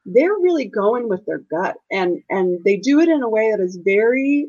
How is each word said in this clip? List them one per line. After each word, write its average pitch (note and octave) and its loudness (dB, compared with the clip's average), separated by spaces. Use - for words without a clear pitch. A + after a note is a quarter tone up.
they're C#4 2
really F4 0
going A3 -2
with F#3 -4
their D#3 -6
gut, F#3 -4
and, F3+ -2
and F3+ -2
they G3+ 2
do C#4 2
it E4 4
in D4+ 2
a A#3 -2
way A3 2
that G#3 -2
is F#3 -4
very B3 2